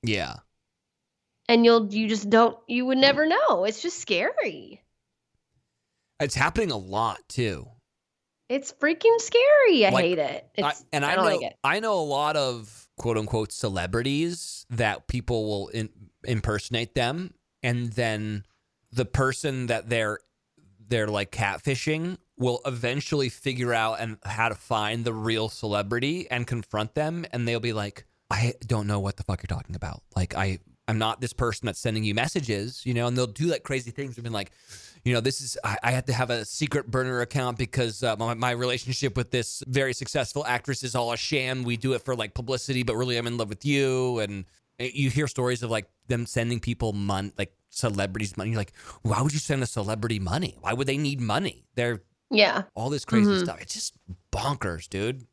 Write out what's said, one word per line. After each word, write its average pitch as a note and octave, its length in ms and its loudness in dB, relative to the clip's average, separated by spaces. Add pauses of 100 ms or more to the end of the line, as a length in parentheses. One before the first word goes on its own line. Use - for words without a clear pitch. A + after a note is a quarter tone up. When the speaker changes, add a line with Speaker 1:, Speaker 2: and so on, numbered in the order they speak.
Speaker 1:
Yeah. F#2 320 0 (1120)
Speaker 2:
And A#3 160 8
you'll, A#3 300 8
you A3 160 0
just G#3 200 -2
don't, A3+ 280 8 (100)
you B3 200 0
would C4 100 4
never C#4 280 6
know. E4+ 380 4
It's G#3+ 180 -2
just E4+ 180 -6
scary. G3+ 840 -2 (1400)
Speaker 1:
It's C#3+ 160 0
happening E3 360 2
a A2+ 60 -2
lot, G2 520 0
too. G2 400 -2 (800)
Speaker 2:
It's C#4 220 -4
freaking E4+ 480 4
scary. A#4+ 680 6
I F#3+ 40 6
Speaker 1:
Like, - 160 4
Speaker 2:
hate F3 140 2
it. C#3+ 380 -4
Speaker 1:
I, D3 120 2
Speaker 2:
It's, - 240 -6
Speaker 1:
and C#3+ 120 2
Speaker 2:
I D3+ 60 2
Speaker 1:
I F3+ 40 2
Speaker 2:
don't F#3 100 4
Speaker 1:
know, D#3+ 60 6
Speaker 2:
like C3 120 0
it. - 200 -8
Speaker 1:
I D#3+ 180 2
know G#3+ 180 2
a - 40 0
lot D3 340 0
of A#2+ 500 -4 (100)
quote A2+ 200 0
unquote G#2+ 340 -2
celebrities A#2+ 1160 -2
that A2+ 380 0
people A#2 400 0
will G2+ 220 -2
in-, A2 200 -4 (340)
impersonate A2+ 720 -2
them, C#3 380 -2 (280)
and A#2+ 320 -2
then G#2+ 520 -2 (460)
the A#2+ 140 0
person C3 600 0
that A2+ 220 -2
they're, A2 300 0 (680)
they're, A2 200 2
like, G2+ 240 -2
catfishing D3 840 -2 (200)
will B2 280 0
eventually C3 640 -2
figure B2 440 -2
out A2+ 260 0
and A2+ 240 -6
how A2 240 0
to G#2+ 80 0
find A2+ 480 -2
the A#2 100 -2
real A2 360 0
celebrity A#2 840 -2
and A#2+ 160 -4
confront A2 480 -4
them, D#3+ 380 -2
and A#2+ 140 -2
they'll A#2 120 0
be A#2 140 -2
like, G2+ 320 -6 (240)
"I A#2 240 0 (120)
don't G#2+ 220 0
know G#2 140 2
what G2 160 -4
the - 60 -8
fuck - 200 -2
you're - 140 -4
talking - 180 -10
about. - 280 -10 (120)
Like, F2+ 200 0
I, F#2+ 240 -2 (280)
I'm A2 120 0
not A2 200 0
this B2 140 -4
person A#2 320 -2
that's G2+ 140 -4
sending A2 260 -2
you G#2 100 0
messages," A#2 720 -2
you B2+ 80 -2
know, A#2+ 140 0
and B2 100 0
they'll B2+ 100 2
do, C3+ 200 -2
like, D#3 160 0
crazy B2+ 280 -4
things. C3+ 240 -10
They've A#2 80 -14
been A#2 80 -6
like, G2+ 200 -4 (520)
you B2 100 4
know, A#2 60 4
"This B2+ 220 0
is, B2+ 220 -8
I, G#2 200 -2
I A#2+ 80 2
have B2+ 140 0
to C3 80 0
have A#2+ 160 0
a A#2 160 -2
secret C#3+ 440 -2
burner B2+ 320 0
account B2 360 -2
because, A#2+ 460 -2
uh, A2+ 120 2
my, A#2 200 -2
my B2 160 0
relationship B2 680 -2
with B2 140 -2
this - 360 -2
very C3 260 0
successful C#3+ 520 -4
actress B2 380 -2
is A#2+ 120 -6
all A#2+ 160 0
a A#2 60 -2
sham. C3 460 -2
We A#2+ 120 0
do B2+ 180 0
it A#2 100 -2
for, C3 120 -2
like, G#2+ 180 -6
publicity, B2+ 500 -2
but A2+ 120 0
really B2 220 0
I'm A#2 100 -2
in A#2+ 100 -2
love A2+ 120 -2
with G#2 160 -8
you." C3 540 2
And G2+ 260 -4 (340)
you C3 300 0
hear C#3 180 0
stories B2 360 -2
of, A2+ 80 -4
like, G#2+ 180 -2 (180)
them A#2+ 200 -2
sending A#2 320 -2
people A#2 340 -2
mon-, G2+ 440 -2
like, G2 140 -4 (180)
celebrities G2+ 680 -2
money. G#2 140 -2
You're A2+ 80 0
like, G2 140 -6 (280)
"Why A2 220 2
would D3 100 2
you D3+ 60 0
send C3+ 240 -2
a - 20 0
celebrity A2 540 -2
money? A2 420 -2
Why G2+ 120 -2
would C3 120 -2
they C3+ 120 0
need C#3+ 220 -2
money?" A#2+ 540 -2
They're A#2+ 300 -2 (260)
Speaker 2:
Yeah. G3+ 340 4 (120)
Speaker 1:
all B2 160 -2
this D3 140 -2
crazy G#3+ 260 6
Speaker 2:
Mm-hmm. F#3 140 4
Speaker 1:
stuff. - 160 -6
It's - 120 -10
just - 220 -8 (360)
bonkers, F#2+ 560 -4
dude. A#2 460 -4